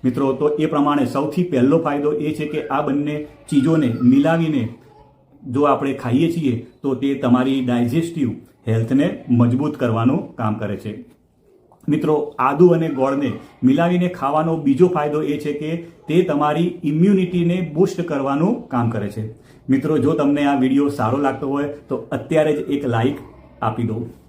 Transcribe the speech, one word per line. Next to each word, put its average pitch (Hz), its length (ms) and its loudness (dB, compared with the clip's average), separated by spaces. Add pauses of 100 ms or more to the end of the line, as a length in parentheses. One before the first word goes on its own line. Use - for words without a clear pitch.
મિત્રો, 135 280 0
તો 147 160 0
એ 151 180 0
પ્રમાણે 147 380 2
સૌથી 147 380 -2
પહેલો 143 360 4
ફાયદો 147 340 0
એ 147 220 -2
છે 151 120 -6
કે 151 200 -6
આ 139 160 -2
બંને 147 440 -2 (240)
ચીજોને 147 420 2 (100)
મિલાવીને 143 680 4 (800)
જો 139 120 0
આપણે 139 300 2
ખાઈએ 139 400 0
છીએ 135 340 -2 (160)
તો 135 120 -2
તે 139 200 -2
તમારી 131 460 2
ડાયજેસ્ટિવ 123 680 -2 (380)
હેલ્થને 127 600 0
મજબૂત 123 480 2
કરવાનું 120 600 0
કામ 107 180 -2
કરે 104 220 -6
છે. - 380 -14 (760)
મિત્રો, 147 500 0
આદુ 143 300 4
અને 165 200 4
ગોળને 135 440 -2 (300)
મિલાવીને 170 460 2
ખાવાનો 160 480 -2
બીજો 143 320 4
ફાયદો 151 340 -2
એ 143 160 -4
છે 147 140 -6
કે 156 240 -6 (320)
તે 170 140 4
તમારી 151 600 0
ઇમ્યુનિટીને 175 920 2
બૂસ્ટ 185 260 0
કરવાનું 151 680 -2
કામ 117 220 0
કરે 104 180 -6
છે. 110 260 -10 (360)
મિત્રો, 147 280 2
જો 143 140 2
તમને 143 320 0
આ 139 140 2
વીડિયો 139 300 2
સારો 131 300 -2
લાગતો 135 300 -2
હોય 143 160 -4 (240)
તો 131 80 -4
અત્યારે 151 560 -2
જ 143 40 0
એક 143 300 -4
લાઈક 120 280 0 (480)
આપી 113 200 -4
દો. 107 120 -4 (340)